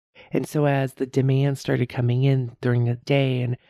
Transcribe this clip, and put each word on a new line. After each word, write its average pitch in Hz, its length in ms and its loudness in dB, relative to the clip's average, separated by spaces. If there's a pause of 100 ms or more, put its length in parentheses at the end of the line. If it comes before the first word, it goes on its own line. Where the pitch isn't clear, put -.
(320)
And 135 160 -2
so 151 180 0
as 139 300 0
the - 100 -4
demand 135 540 0
started 127 280 -2
coming 123 360 0
in 131 380 0
during 120 240 2
the 120 100 -2
day 131 460 0
and 123 160 -4 (120)